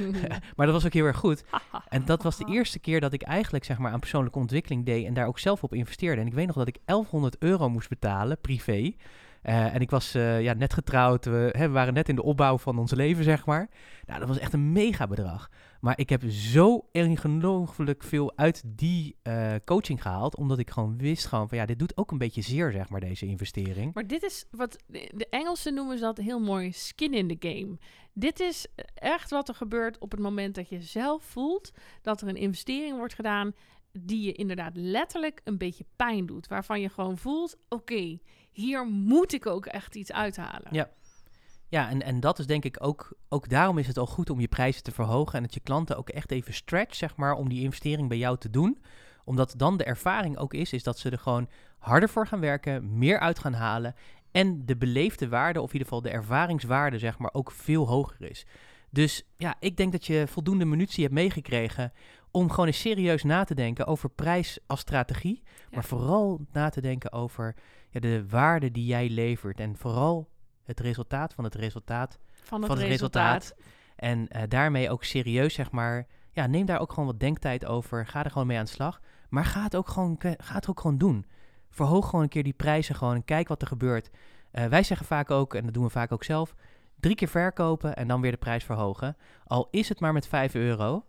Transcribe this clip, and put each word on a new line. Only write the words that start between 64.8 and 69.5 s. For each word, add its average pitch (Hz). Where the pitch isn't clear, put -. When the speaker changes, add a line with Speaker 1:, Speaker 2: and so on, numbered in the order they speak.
Speaker 1:
strategie, 147
Speaker 2:
Ja. -
Speaker 1:
maar -
vooral 160
na 147
te 147
denken 131
over 117
de 113
waarde 139
die 120
jij 120
levert 117